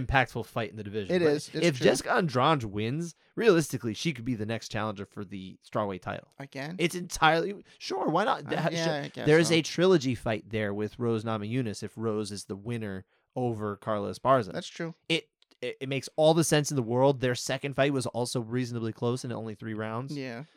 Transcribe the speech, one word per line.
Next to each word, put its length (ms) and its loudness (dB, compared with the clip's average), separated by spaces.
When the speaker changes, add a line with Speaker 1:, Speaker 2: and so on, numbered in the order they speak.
Speaker 1:
impactful 400 2
fight 240 -4
in 80 -16
the 60 -8
division. 320 -2
Speaker 2:
It 80 4
Speaker 1:
But 80 6
Speaker 2:
is. 200 -2
It's 140 0
Speaker 1:
if 140 4
Speaker 2:
true. 60 4
Speaker 1:
Jessica 280 4
Andrade 520 2
wins, 500 -4
realistically, 600 4
she 180 -2
could 120 -12
be 100 -2
the 100 -4
next 240 -6
challenger 380 -4
for 180 -12
the 320 -12
strawweight 340 -2
title. 260 -10
Speaker 2:
Again? 400 -12
Speaker 1:
It's 160 0
entirely, 640 2
sure, 300 -4
why 160 2
not? 280 -2
Speaker 2:
Uh, 80 0
Speaker 1:
Ha-, 100 0
Speaker 2:
yeah, 140 -2
Speaker 1:
sh-, 200 -2
Speaker 2:
I 40 -10
guess 160 -10
Speaker 1:
there 140 8
is 80 4
Speaker 2:
so. 80 4
Speaker 1:
a 80 6
trilogy 500 4
fight 380 -2
there 200 0
with 280 -4
Rose 240 0
Namajunas 580 -4
if 140 -10
Rose 360 -2
is 140 -10
the 100 -8
winner 500 -8
over 420 -2
Carla 340 -2
Esparza. 420 2
Speaker 2:
That's 140 -8
true. 260 -8
Speaker 1:
It, 180 0
it, 200 -6
it 80 -6
makes 280 -4
all 160 8
the 100 4
sense 280 2
in 40 -4
the 80 2
world. 380 4
Their 140 0
second 400 -4
fight 180 4
was 120 0
also 360 -2
reasonably 500 -2
close 320 -2
in 80 -8
only 240 -8
three 180 -8
rounds. 420 -6
Speaker 2:
Yeah, 280 -8